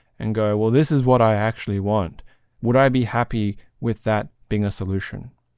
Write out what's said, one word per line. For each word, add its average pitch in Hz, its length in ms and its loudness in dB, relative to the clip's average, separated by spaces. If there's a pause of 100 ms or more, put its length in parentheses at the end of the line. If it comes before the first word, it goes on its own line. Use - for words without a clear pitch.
(200)
and 107 160 -4
go, 107 200 0
"Well, 110 140 2
this 147 220 4
is 139 120 2
what 127 180 4
I 110 120 4
actually 104 460 -2
want. 98 420 -2 (400)
Would 120 140 2
I 135 120 6
be 127 180 0
happy 110 520 -2 (220)
with 113 240 -4
that 107 260 -2 (180)
being 104 160 0
a 101 60 0
solution?" 95 600 -6 (260)